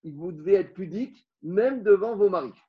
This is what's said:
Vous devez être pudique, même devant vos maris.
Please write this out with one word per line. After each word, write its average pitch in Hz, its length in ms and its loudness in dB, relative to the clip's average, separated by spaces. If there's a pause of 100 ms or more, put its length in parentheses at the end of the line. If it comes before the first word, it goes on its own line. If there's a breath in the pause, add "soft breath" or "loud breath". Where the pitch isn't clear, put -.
Vous 160 280 -12
devez 156 220 0
être 185 200 -2
pudique, 190 540 -10 (140)
même 220 400 0
devant 208 320 4
vos 202 140 4
maris. 147 260 -2 (140)